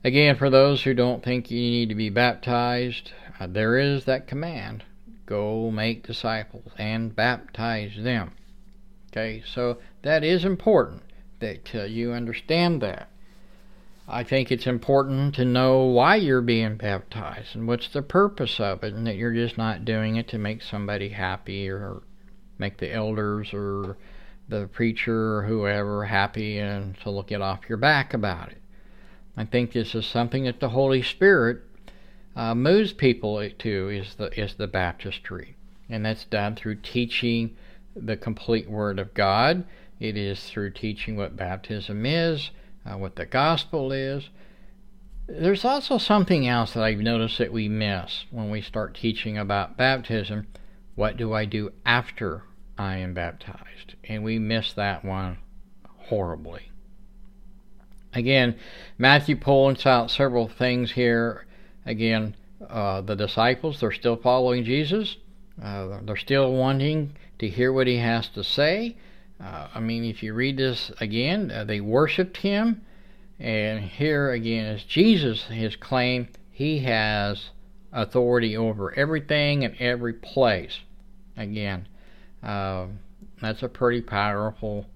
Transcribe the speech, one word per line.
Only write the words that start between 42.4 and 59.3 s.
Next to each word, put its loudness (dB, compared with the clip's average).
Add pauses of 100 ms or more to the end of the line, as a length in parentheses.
uh, -10
what -8
the -6
gospel 2
is. -4 (1000)
There's 0
also 2
something 4
else 2
that 0
I've 2
noticed 0
that 0
we 0
miss -2
when -6
we -4
start -6
teaching -2
about -2
baptism. 0 (480)
What 0
do -2
I 0
do -4 (120)
after 0 (340)
I -4
am -6
baptized? -10 (100)
And -8
we 0
miss -2
that -4
one -4 (480)
horribly. -6 (1400)
Again, 4 (420)
Matthew 6